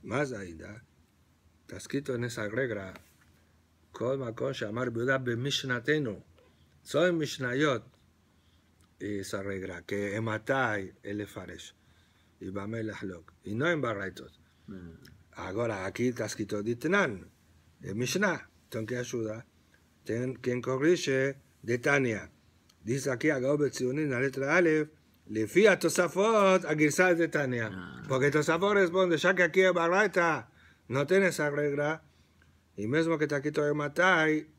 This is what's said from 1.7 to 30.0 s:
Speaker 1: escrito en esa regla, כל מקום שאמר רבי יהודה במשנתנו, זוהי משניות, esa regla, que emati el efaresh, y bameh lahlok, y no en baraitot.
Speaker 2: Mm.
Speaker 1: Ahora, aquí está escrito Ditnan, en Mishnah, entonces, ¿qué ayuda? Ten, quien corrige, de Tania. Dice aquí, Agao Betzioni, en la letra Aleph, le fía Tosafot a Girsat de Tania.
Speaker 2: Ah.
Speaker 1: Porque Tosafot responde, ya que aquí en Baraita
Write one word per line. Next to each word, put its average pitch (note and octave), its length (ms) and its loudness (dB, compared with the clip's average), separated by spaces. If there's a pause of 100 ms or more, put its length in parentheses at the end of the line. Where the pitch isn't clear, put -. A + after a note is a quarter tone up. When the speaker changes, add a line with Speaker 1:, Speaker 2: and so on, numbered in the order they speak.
Speaker 1:
escrito C3+ 380 -6
en A#2+ 100 -4
esa A2+ 220 -6
regla, G#2 460 -6 (1000)
כל C3 220 -2
מקום B2+ 360 -4
שאמר A#2 340 -4
רבי A#2 120 -4
יהודה C3+ 180 2
במשנתנו, B2+ 1000 -2 (640)
זוהי F3 280 2
משניות, C3+ 720 0 (1160)
esa G2 420 -6
regla, F#2+ 420 -8
que G2+ 320 -4
emati A2 760 -2 (120)
el G#2 180 -6
efaresh, - 520 -14 (680)
y F#2 80 -10
bameh G#2 340 -6
lahlok, F#2+ 480 -10 (120)
y G#2 120 -8
no D3 140 0
en D#3 120 0
baraitot. G2 500 -6 (360)
Speaker 2:
Mm. F2+ 280 -16 (380)
Speaker 1:
Ahora, G2 520 -6
aquí A#2+ 240 -2
está A2+ 160 -4
escrito G#2 360 -4
Ditnan, A#2+ 680 0 (540)
en G2 140 -6
Mishnah, E3+ 520 -2 (140)
entonces, A2 240 -8
¿qué B2 100 -4
ayuda? A2+ 480 -6 (580)
Ten, B2 320 -4
quien B2 260 -2
corrige, C3+ 760 2 (240)
de A#2+ 160 0
Tania. B2+ 520 0 (540)
Dice C3 280 -2
aquí, B2+ 180 0
Agao C#3 280 2
Betzioni, C3+ 460 0
en C#3+ 80 0
la A#2+ 80 0
letra C3+ 380 0
Aleph, D#3 320 4 (380)
le G#2+ 200 -2
fía F#3+ 320 6
Tosafot F#3+ 840 4
a D3+ 100 0
Girsat E3 420 6
de E3 100 2
Tania. B2+ 460 -2
Speaker 2:
Ah. F2+ 340 -12
Speaker 1:
Porque C3+ 220 2
Tosafot D#3+ 440 2
responde, F3+ 440 4
ya F3+ 180 2
que F3+ 80 4
aquí F3 180 4
en F#3 120 6
Baraita E3+ 760 2 (400)